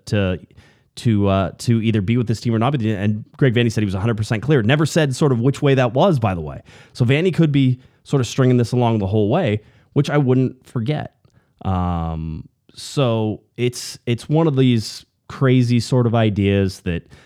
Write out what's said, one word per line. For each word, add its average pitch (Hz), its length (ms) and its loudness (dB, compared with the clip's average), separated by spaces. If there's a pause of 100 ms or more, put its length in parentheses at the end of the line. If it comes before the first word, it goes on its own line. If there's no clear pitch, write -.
to, 95 320 -2 (560)
to, 101 340 0
uh, 95 300 0
to 117 220 0
either 107 200 0
be 117 160 0
with 120 100 -2
this 113 140 -4
team 117 120 -2
or 110 60 0
not. 131 220 0
And 107 420 -2 (140)
Greg 131 160 4
Vanney 120 180 2
said 110 100 -2
he 107 40 0
was 95 100 -4
a 92 60 -4
hundred 113 160 0
percent 110 260 -4
clear. 139 180 2
Never 147 240 2
said 143 300 0
sort 147 160 2
of 120 80 0
which 131 220 0
way 139 140 4
that 123 180 0
was, 151 260 2
by 101 160 0
the 85 60 -8
way. 71 200 -12 (300)
So - 140 0
Vanney 151 280 2
could 156 200 2
be 131 260 2 (240)
sort - 160 -2
of 120 80 -2
stringing 127 300 2
this 120 160 0
along 117 260 0
the 95 80 -4
whole 104 220 0
way, 107 320 0 (320)
which 143 160 0
I 147 80 0
wouldn't 127 500 0
forget. 131 480 -6 (480)
Um, 82 840 -4 (240)
so 113 720 -4 (120)
it's, - 500 -6
it's 120 220 -4
one 160 200 2
of 139 100 0
these 123 480 0 (240)
crazy 127 500 2
sort 123 260 0
of 113 80 0
ideas 98 680 2
that, 85 260 -6 (180)